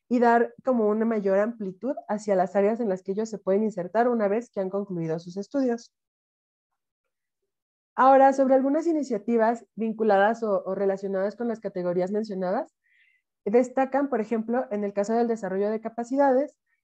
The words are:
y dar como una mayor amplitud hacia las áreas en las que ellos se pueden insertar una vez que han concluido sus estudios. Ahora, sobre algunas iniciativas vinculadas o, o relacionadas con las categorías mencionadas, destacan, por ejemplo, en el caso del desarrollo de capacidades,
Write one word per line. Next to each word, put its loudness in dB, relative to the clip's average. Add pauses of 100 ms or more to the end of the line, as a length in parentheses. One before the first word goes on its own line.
y 0
dar 4 (100)
como 0
una 0
mayor 0
amplitud -4 (120)
hacia -2
las 0
áreas 2
en -4
las -4
que -8
ellos -6
se -10
pueden 0
insertar -2
una 0
vez -4
que -8
han -4
concluido -4
sus -14
estudios. -4 (2000)
Ahora, 8
sobre 2
algunas 2
iniciativas 0 (100)
vinculadas 2
o, 0
o -6
relacionadas -2
con -6
las -6
categorías -4
mencionadas, -4 (680)
destacan, 0
por -2
ejemplo, -4
en -4
el -4
caso -2
del 0
desarrollo -4
de -6
capacidades, 0 (280)